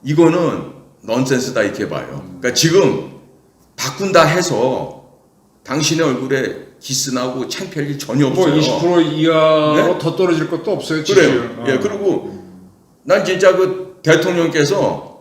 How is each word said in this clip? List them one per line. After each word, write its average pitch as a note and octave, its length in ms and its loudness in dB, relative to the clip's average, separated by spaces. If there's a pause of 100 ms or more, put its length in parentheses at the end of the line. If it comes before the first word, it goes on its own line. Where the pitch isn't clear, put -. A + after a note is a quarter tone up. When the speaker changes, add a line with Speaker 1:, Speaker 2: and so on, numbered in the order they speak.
Speaker 1:
이거는 D#3 680 2 (300)
넌센스다 B2 600 -2
이렇게 G2 240 -4
봐요. C2+ 340 -10 (180)
그러니까 B2 140 -4
지금 D#3 580 0 (640)
바꾼다 F3 480 0
해서 C3 800 -2 (600)
당신의 D#3 420 0
얼굴에 B2+ 500 -2 (240)
기스 C3+ 300 -6
나고 B2+ 380 -4
창피할 D3+ 420 -8
일 C#3 80 -6
전혀 C3 320 0
Speaker 2:
뭐 F3+ 140 2
Speaker 1:
없어요. D3+ 120 4
Speaker 2:
이십 D3+ 240 0
프로 F3 200 4
이하로 D#3 760 2 (200)
Speaker 1:
네? - 40 -6
Speaker 2:
더 D#3+ 180 -4
떨어질 E3+ 320 0
것도 E3+ 240 -4
없어요, D#3 300 -4
Speaker 1:
그래요. F#3 240 4
Speaker 2:
지지율. A#2+ 420 -2
Speaker 1:
예, C#3 60 2
Speaker 2:
어. B2+ 60 0
Speaker 1:
그리고 G3 580 -4 (640)
난 F#3 220 0
진짜 F#3 320 4
그 - 460 -2
대통령께서 E3 1200 0